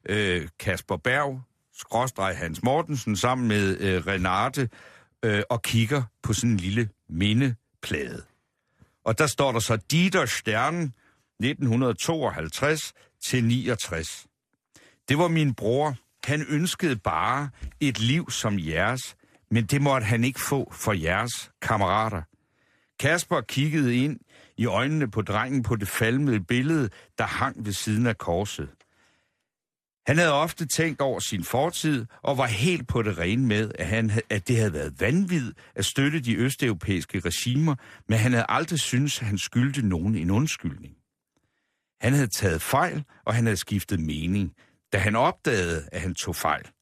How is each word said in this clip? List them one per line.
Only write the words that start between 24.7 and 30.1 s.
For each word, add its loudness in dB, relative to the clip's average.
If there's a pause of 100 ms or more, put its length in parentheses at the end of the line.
på -2
drengen 0
på 0
det -4
falmede 2
billede, 0 (280)
der -2
hang -4
ved -4
siden 0
af 0
korset. -4 (1400)
Han 4